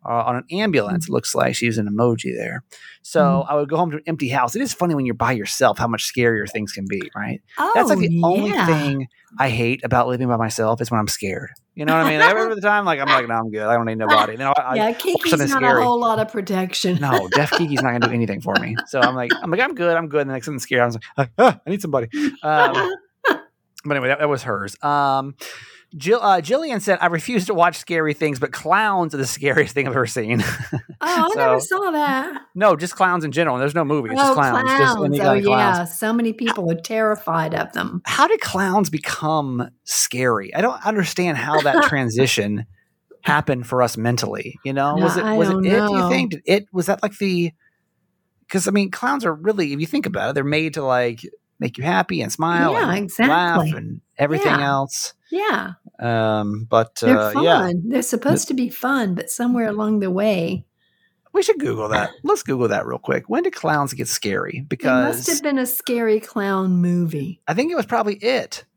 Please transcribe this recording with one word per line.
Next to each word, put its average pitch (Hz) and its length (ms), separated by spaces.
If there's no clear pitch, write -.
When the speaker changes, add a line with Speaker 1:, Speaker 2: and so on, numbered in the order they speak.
Speaker 1:
uh, - 60
on 123 120
an 127 140
ambulance, 160 560
Speaker 2:
Mm. - 40
Speaker 1:
looks - 260
like. 127 180
She 120 120
was 113 120
an 104 80
emoji 110 480
there. - 300
So - 180
Speaker 2:
Mm. 139 300
Speaker 1:
I 147 40
would 147 140
go 156 80
home 170 140
to 151 80
an 151 80
empty 151 240
house. 127 260
It 240 60
is 262 100
funny 175 220
when 139 100
you're 120 100
by 117 180
yourself 110 460
how 117 80
much 113 240
scarier 113 400
things 107 220
can 98 160
be, 95 260
right? 110 280
That's, 392 160
like, 196 80
Speaker 2:
Oh, - 20
Speaker 1:
the 170 240
only 202 260
Speaker 2:
yeah. 202 160
Speaker 1:
thing 143 420
I 135 120
hate 120 340
about 123 240
living 127 180
by 120 100
myself 113 440
is 123 100
when 117 80
I'm 107 80
scared. - 440
You 151 100
know 160 120
what 160 100
I 156 40
mean? 156 120
Every 196 200
Speaker 2:
<laughs> 226 80
Speaker 1:
other 214 120
time, 208 240
like, 160 120
I'm 139 100
like, 123 200
"No, 117 60
I'm 113 160
good. 107 120
I 110 120
don't 117 120
need 110 120
nobody." 110 380
Then 135 120
I, 139 120
I 127 140
Speaker 2:
Yeah, 220 140
Speaker 1:
watch 240 100
Speaker 2:
Kiki's 359 320
Speaker 1:
something 294 200
Speaker 2:
not 277 80
Speaker 1:
scary. 247 240
Speaker 2:
a - 20
whole 240 160
lot 226 180
of 220 140
protection. 185 680
Speaker 1:
No, 127 340
deaf 147 180
Kiki's 147 300
not 127 100
gonna 120 160
do - 40
anything 107 280
for 95 160
me. - 180
So 135 140
I'm 123 140
like, 123 160
I'm 170 80
like, 175 100
"I'm 285 140
good, 170 220
I'm 165 120
good." 147 140
And 135 80
then 135 60
like, 123 80
something 147 160
scary, 123 200
I 120 60
was 117 80
like, 131 220
"Ah, 226 60
ah, - 100
I 151 40
need 202 120
somebody." 135 260
Um, 370 480
Speaker 2:
<laughs> - 0
Speaker 1:
but 147 120
anyway, 127 120
that, 143 100
that 151 100
was 135 160
hers. 98 380
Um, 139 520
Jill, 185 260
uh, 190 180
Jillian 247 400
said, 190 200
"I 175 60
refuse 180 400
to 214 80
watch 170 220
scary 156 380
things, 147 240
but 139 140
clowns 185 600
are 151 40
the 135 100
scariest 139 480
thing 139 140
I've 127 60
ever 127 120
seen." 113 420
<laughs> - 60
Speaker 2:
Oh, 339 280
I - 20
Speaker 1:
So 440 80
Speaker 2:
never - 200
saw 381 320
that. 294 500
Speaker 1:
No, 190 220
just 175 180
clowns 180 300
in 147 80
general. 147 240
There's 139 180
no 165 120
movie. 139 240
It's 262 100
just 269 120
Speaker 2:
Oh, - 20
Speaker 1:
clowns. 233 340
Just 262 300
any - 180
Speaker 2:
clowns. - 20
Speaker 1:
kind - 120
Speaker 2:
Oh, 135 80
Speaker 1:
of 202 60
clowns. 202 340
Speaker 2:
yeah. 175 80
So 220 260
many 233 220
people 220 360
are 170 80
terrified 175 760
of - 180
them. - 320
Speaker 1:
How 294 240
did 427 140
clowns 226 480
become 151 800
scary? 120 720
I 160 60
don't 233 240
understand 180 540
how 151 240
that 143 200
Speaker 2:
<laughs> - 60
Speaker 1:
transition 113 760
happened 147 440
for 127 160
us 120 140
mentally. 110 640
You 135 120
know, 139 220
Speaker 2:
No, - 80
Speaker 1:
was - 120
it, 180 80
Speaker 2:
I 220 140
Speaker 1:
was - 100
it 190 40
Speaker 2:
don't 190 120
Speaker 1:
it, 185 60
do 202 60
you - 20
Speaker 2:
know. 180 100
Speaker 1:
think? 240 220
Did 147 120
it, 202 260
was 180 140
that, 190 180
like, 208 140
the, 180 340
'cause, 190 180
I - 20
mean, 196 200
clowns 254 340
are 170 100
really, 170 380
if 143 80
you 165 60
think 269 180
about - 240
it, 135 60
they're 143 100
made 151 300
to, 151 80
like, 123 400
make 123 200
you 123 60
happy 180 360
and 107 100
smile 170 420
Speaker 2:
Yeah, 277 200
Speaker 1:
and 196 180
laugh 175 420
Speaker 2:
exactly. 156 80
Speaker 1:
and - 300
everything 156 300
Speaker 2:
Yeah. 139 100
Speaker 1:
else. 139 460
Speaker 2:
Yeah. 381 400
Speaker 1:
Um, 110 720
but, 113 280
Speaker 2:
They're - 220
Speaker 1:
uh, 107 220
yeah. 302 200
Speaker 2:
fun. 180 260
They're 247 160
supposed - 460
to 294 60
be 247 140
fun, 240 460
but - 160
somewhere 240 360
along 214 340
the 190 100
way. 185 560
Speaker 1:
We 381 120
should 415 160
Google 110 300
that. 104 200
Let's - 180
Google 123 240
that 104 200
real - 120
quick. - 300
When 262 160
did 370 100
clowns 147 380
get 127 160
scary? 95 480
Speaker 2:
It - 60
must 147 60
Speaker 1:
Because 127 600
Speaker 2:
have 302 160
been 277 140
a 254 80
scary 233 520
clown 190 640
movie. 170 640
Speaker 1:
I 165 80
think 269 160
it 349 60
was - 100
probably 214 300
It. 226 480